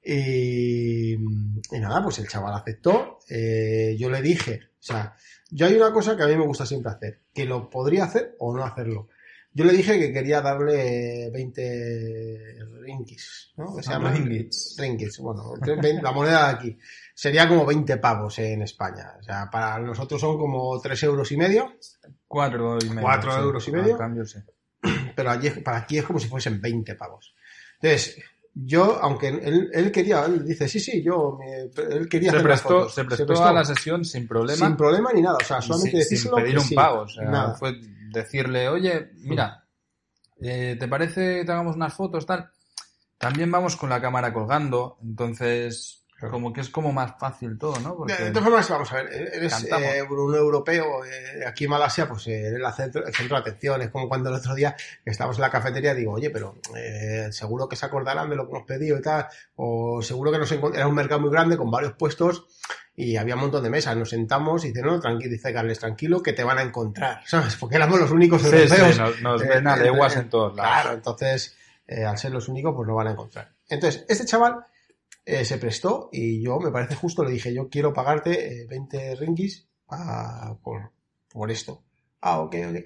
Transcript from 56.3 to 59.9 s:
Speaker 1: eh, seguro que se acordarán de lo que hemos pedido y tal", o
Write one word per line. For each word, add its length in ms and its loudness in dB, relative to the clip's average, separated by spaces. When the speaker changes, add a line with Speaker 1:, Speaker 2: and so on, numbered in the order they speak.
Speaker 1:
eh, 560 -6
seguro 380 -6
que 80 -8
se 80 -6
acordarán 440 -4
de 60 -2
lo 100 -4
que 60 -14
hemos 160 -10
pedido 300 -2
y 40 -6
tal", 260 0
o 460 -2